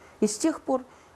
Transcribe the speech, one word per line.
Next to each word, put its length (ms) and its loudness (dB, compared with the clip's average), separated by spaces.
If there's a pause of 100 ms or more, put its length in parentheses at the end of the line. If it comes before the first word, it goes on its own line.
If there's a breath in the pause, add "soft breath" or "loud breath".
(180 loud breath)
И 80 2
с 100 -2
тех 260 0
пор 220 -2 (320 soft breath)